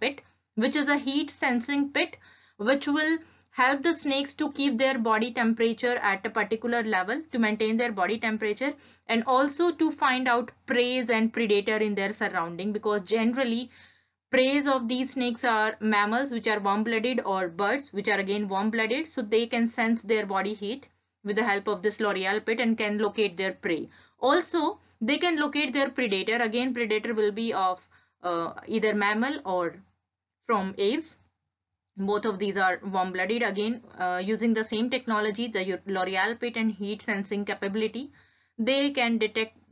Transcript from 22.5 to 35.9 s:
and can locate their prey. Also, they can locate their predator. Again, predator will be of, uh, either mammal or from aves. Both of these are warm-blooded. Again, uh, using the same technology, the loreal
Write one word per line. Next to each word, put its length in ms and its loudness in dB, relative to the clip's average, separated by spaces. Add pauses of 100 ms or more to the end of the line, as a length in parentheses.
and 180 2
can 220 -2
locate 380 0
their 160 -2
prey. 360 -4 (300)
Also, 600 2 (200)
they 180 0
can 200 2
locate 340 0
their 180 0
predator. 520 0
Again, 320 0
predator 400 -2
will 160 2
be 220 -2
of, 340 0 (380)
uh, 300 -2 (120)
either 280 2
mammal 500 2
or 320 -2 (720)
from 320 0
aves. 380 0 (800)
Both 280 0
of 160 0
these 160 0
are 260 2
warm-blooded. 640 -2
Again, 400 -2 (120)
uh, 280 -2
using 280 0
the 120 0
same 260 -2
technology, 560 -2
the 400 -4
loreal 480 0